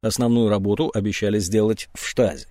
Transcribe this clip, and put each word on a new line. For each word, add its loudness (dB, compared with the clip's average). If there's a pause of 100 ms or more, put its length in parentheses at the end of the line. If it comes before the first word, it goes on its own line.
Основную 2
работу 0
обещали 0
сделать 0
в -12
Штази. -2